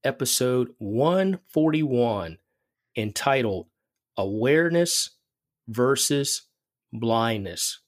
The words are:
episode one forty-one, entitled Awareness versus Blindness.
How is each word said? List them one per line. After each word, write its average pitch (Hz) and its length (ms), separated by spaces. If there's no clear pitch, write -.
episode 127 720
one 170 600
forty-one, 123 880
entitled 110 720
Awareness 156 920
versus 131 760
Blindness. 113 960